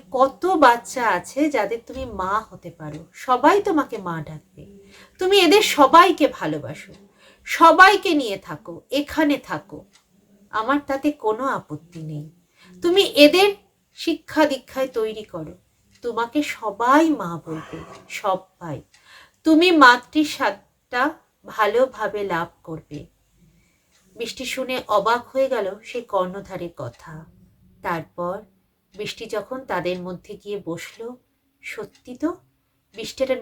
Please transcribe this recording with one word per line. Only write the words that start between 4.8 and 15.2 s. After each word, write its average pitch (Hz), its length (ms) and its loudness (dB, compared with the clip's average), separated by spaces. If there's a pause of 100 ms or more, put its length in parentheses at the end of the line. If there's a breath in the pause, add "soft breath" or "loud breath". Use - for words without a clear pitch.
তুমি 381 200 4
এদের 370 220 6
সবাইকে 311 680 6
ভালোবাসো, 151 680 -10 (520 soft breath)
সবাইকে 370 680 8
নিয়ে 233 240 -2
থাকো, 170 440 -14 (100)
এখানে 285 460 0
থাকো, - 480 -12 (640)
আমার 233 380 -2
তাতে 277 240 -2
কোনো 240 360 -4
আপত্তি 165 540 -10
নেই, 156 280 -12 (520 soft breath)
তুমি 359 200 4
এদের 359 540 6 (380)
শিক্ষা - 520 -2
দীক্ষায় 262 420 -6
তৈরি 220 360 -6